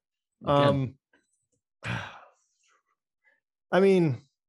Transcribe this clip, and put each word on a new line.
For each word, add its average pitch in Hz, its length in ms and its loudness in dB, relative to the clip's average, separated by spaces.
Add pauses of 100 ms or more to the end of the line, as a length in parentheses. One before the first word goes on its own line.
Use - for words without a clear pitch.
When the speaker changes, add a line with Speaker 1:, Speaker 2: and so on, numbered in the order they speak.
(420)
Speaker 1:
You - 60 -16
can. 143 80 0 (100)
Speaker 2:
Um, 139 280 -2 (920)
<sighs> 117 140 -8 (1700)
I 185 80 2
mean, 185 420 2 (280)